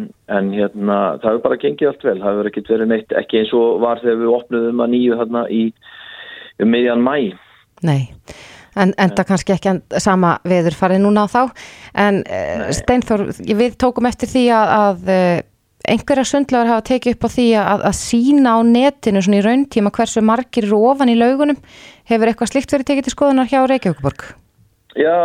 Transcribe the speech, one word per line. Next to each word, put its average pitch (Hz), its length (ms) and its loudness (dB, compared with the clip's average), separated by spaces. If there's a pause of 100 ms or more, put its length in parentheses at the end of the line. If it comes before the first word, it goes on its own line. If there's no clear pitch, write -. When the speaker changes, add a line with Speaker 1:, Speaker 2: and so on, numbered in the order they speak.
(280)
Speaker 1:
en, 98 240 -2
hérna, 101 460 -2 (200)
það 110 120 -2
hefur 120 120 -2
bara 131 140 0
gengið 143 340 -2
allt - 140 -12
vel. 101 140 0
Það 101 120 -2
hefur 104 200 -2
ekkert 104 200 -8
verið 113 180 0
neitt, 110 240 -2
ekki - 280 -2
eins 107 120 -2
og 117 280 2
var 117 200 0
þegar 117 220 -2
við 117 120 2
opnuðum 120 500 -2
að 120 80 -2
nýju 123 260 2
þarna 117 320 -4
í, 113 120 0 (1000)
um 107 120 2
miðjan 120 320 2
maí. 135 220 0 (560)
Speaker 2:
Nei, 139 240 0 (640)
en, 196 260 0
enda 196 240 0
Speaker 1:
Nei. 180 80 0
Speaker 2:
kannski 196 240 0
ekki 190 160 -2
en, 185 140 -2 (160)
sama 185 460 2
veður 175 340 0
farið 190 260 2
núna 208 220 2
á - 20 -4
þá. 247 140 2 (520)
En, 202 300 0
eh, 87 340 -6
Speaker 1:
Nei. - 140 -6
Speaker 2:
Steinþór, 220 540 0 (180)
við 220 320 -2
tókum 247 320 0
eftir 233 240 -6
því 247 160 2
að, 220 300 2
að, 196 300 0
eh, 180 340 2 (420)
einhverjar 262 420 0
sundlaugar 262 400 0
hafa 226 220 0
tekið 247 260 0
upp 233 120 -6
á 226 40 0
því 247 220 0
að, 202 320 0
að 185 100 2
sýna 247 640 2
á - 60 2
netinu 233 600 2
svona 202 160 2
í 202 60 2
rauntíma 233 480 0
hversu 226 300 -2
margir 226 420 0
eru 208 160 2
ofan 262 320 2
í 226 60 2
laugunum. 269 420 0 (440)
Hefur 226 220 2
eitthvað 226 240 -2
slíkt - 220 -2
verið 269 160 -2
tekið 277 160 0
til 254 100 -2
skoðunar 262 360 2
hjá 269 160 2
Reykjavíkurborg? 180 580 -2 (680)
Speaker 1:
Já, 151 180 2 (120)